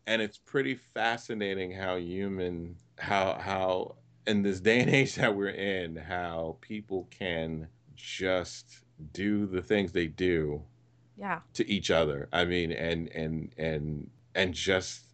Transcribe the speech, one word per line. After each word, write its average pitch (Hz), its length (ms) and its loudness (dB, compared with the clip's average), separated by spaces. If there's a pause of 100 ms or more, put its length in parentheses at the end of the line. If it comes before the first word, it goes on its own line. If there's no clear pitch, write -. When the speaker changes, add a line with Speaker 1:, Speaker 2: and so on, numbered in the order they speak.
Speaker 1:
And 110 120 2
it's 104 180 -4
pretty 135 360 -2
fascinating 107 960 -2
how 92 260 -2
human, 90 800 -2 (240)
how, 95 420 2
how 92 540 0 (320)
in 104 160 4
this 98 160 2
day 110 220 6
and 123 100 4
age 135 240 4
that 117 200 4
we're 98 160 0
in, 92 440 -2
how 82 680 -4
people 98 500 -6
can 82 580 -4 (260)
just - 880 -4 (320)
do 104 340 2
the 92 160 -2
things 95 300 2
they 87 160 0
do 78 520 0 (560)
Speaker 2:
Yeah. 185 260 -6 (120)
Speaker 1:
to - 160 0
each 95 220 2
other. 76 400 2
I 87 120 4
mean, 87 280 2
and, 82 380 -2
and, 80 460 -4
and, 78 540 -4 (240)
and 87 180 0
just 92 600 0